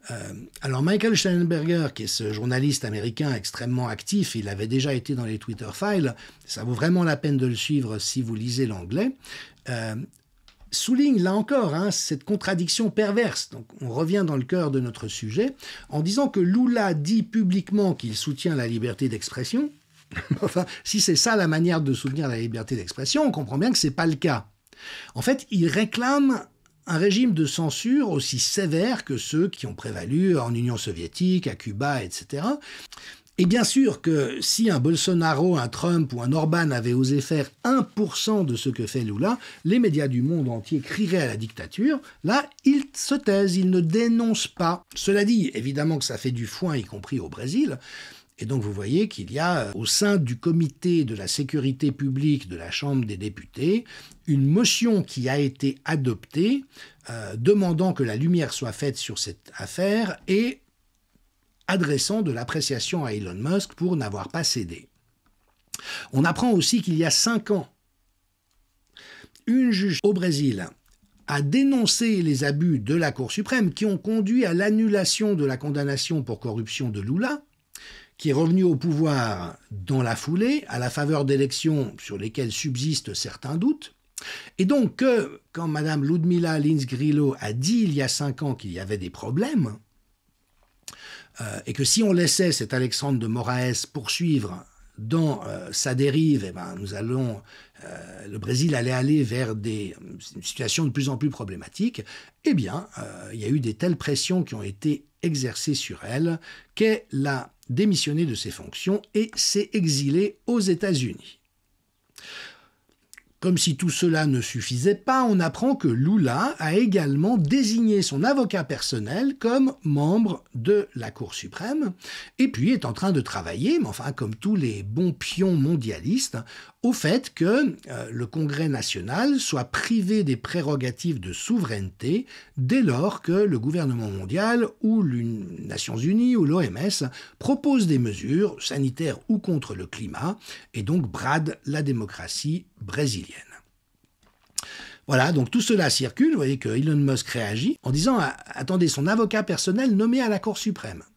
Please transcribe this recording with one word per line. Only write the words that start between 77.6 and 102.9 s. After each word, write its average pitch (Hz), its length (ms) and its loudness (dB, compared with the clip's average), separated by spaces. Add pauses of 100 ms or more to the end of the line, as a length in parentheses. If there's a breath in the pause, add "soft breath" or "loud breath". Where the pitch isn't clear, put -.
qui 156 100 -2
est 139 60 4
revenu 165 280 4
au 175 140 4
pouvoir 127 800 0 (160)
dans 104 280 0
la 117 140 2
foulée, 226 540 0
à 123 100 -6
la 123 120 -2
faveur 147 340 0
d'élections 139 760 0
sur - 200 -10
lesquelles 110 340 -4
subsistent 135 640 -4
certains - 420 -6
doutes. 269 400 -2 (640 loud breath)
Et 190 60 4
donc, 240 320 4
que, 240 440 2 (100)
quand 165 160 -6
madame 151 380 0
Ludmila 170 560 2
Linz 147 260 4
Grillo 143 540 2
a 107 120 -6
dit 180 300 2
il 175 100 2
y 139 100 0
a 135 40 0
cinq 139 360 -2
ans 139 120 -2
qu'il 101 160 -10
y 87 80 -8
avait 98 200 -4
des 92 120 -6
problèmes, 147 680 -2 (1600 loud breath)
euh, 104 260 -8
et 120 60 -6
que 139 100 -2
si 214 220 4
on 196 80 4
laissait 175 400 2
cet 120 220 -2
Alexandre 127 440 0
de 113 80 -2
Moraes 120 640 -2
poursuivre 113 720 -2 (340)
dans, 147 500 0
euh, - 240 -10
sa 127 240 -2
dérive, 139 500 4
eh 90 60 -8
ben, 90 260 -10
nous 98 160 -8
allons, 113 460 -4 (440 loud breath)
euh, 92 440 -16
le 107 100 -10
Brésil 127 380 0
allait 123 160 0
aller 135 320 4
vers 113 320 -2
des, 104 400 -6 (400)
une - 60 -14
situation 139 420 -2
de 139 60 0
plus 135 180 -2
en 135 80 -2
plus 143 140 0
problématique, 107 760 -6 (400 loud breath)
eh 294 100 4
bien, 175 320 -2 (120)